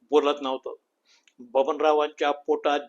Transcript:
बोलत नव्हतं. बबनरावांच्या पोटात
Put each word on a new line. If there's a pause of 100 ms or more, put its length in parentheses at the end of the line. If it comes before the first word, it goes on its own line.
(100)
बोलत
नव्हतं. (640)
बबनरावांच्या
पोटात